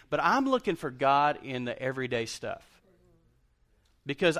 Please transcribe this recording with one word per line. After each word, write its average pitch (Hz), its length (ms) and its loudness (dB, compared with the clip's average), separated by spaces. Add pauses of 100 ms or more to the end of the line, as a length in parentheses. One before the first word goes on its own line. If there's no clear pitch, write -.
(100)
But 151 100 0
I'm 240 280 2
looking 240 280 0
for 147 140 -6
God 139 520 2
in 127 220 -6
the 120 160 -6
everyday 127 460 -4
stuff. - 380 -10 (1400)
Because 156 340 2